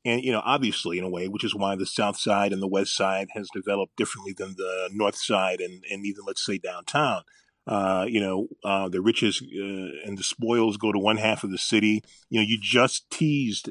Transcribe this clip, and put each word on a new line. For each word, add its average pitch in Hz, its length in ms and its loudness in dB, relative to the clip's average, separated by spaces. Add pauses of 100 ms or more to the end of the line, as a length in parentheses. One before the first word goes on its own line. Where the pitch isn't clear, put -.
And, 120 180 2
you 131 100 0
know, 107 120 0
obviously, 110 540 0
in 90 60 -4
a 92 40 -4
way, 90 200 -4
which 104 160 -4
is 101 100 -2
why 98 220 0
the 92 100 -2
South 104 320 0
Side 101 340 4
and 95 80 -2
the 98 80 -2
West 98 260 0
Side 98 400 0
has 101 200 -8
developed 101 420 -2
differently 101 400 -4
than 95 220 -8
the 92 340 -4
North 104 240 0
Side 95 440 0
and, 90 300 -10
and 101 140 -8
even, 101 220 -6
let's 98 180 -6
say, 98 140 -2
downtown. 92 640 -2 (460)
Uh, 95 380 2
you 110 140 2
know, 95 280 0 (160)
uh, 98 240 0
the 92 120 -2
riches, 107 400 2
uh, 95 680 -8
and 101 120 -8
the 95 60 -6
spoils 113 520 2
go 107 160 0
to 101 60 2
one 107 200 4
half 107 260 0
of 101 80 -4
the 92 40 -4
city. 107 460 4 (260)
You 117 120 0
know, 107 60 4
you 110 140 0
just 117 500 2
teased 143 600 0